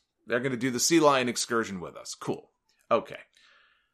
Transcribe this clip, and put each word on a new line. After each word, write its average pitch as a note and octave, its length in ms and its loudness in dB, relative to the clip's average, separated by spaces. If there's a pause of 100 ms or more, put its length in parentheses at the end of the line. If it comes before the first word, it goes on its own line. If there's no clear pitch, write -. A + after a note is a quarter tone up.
(260)
They're A#2 140 0
gonna B2+ 160 -4
do B2 140 -2
the A#2+ 100 -4
sea E3 200 4
lion C3+ 280 4
excursion A2 520 -2
with D2+ 160 -12
us. - 180 -14
Cool. - 360 -8 (400)
Okay. - 280 0 (760)